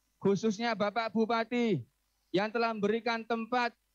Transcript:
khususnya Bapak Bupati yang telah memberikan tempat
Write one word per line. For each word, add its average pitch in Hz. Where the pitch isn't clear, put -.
khususnya 214
Bapak 208
Bupati 226
yang 202
telah 233
memberikan 226
tempat 233